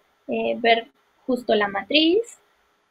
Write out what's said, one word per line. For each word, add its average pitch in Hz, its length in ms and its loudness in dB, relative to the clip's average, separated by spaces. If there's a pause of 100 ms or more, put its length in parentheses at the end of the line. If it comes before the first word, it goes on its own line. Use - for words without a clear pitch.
(260)
eh, 226 320 -4
ver 226 300 2 (380)
justo 240 280 -2
la 208 140 0
matriz. 311 680 0 (520)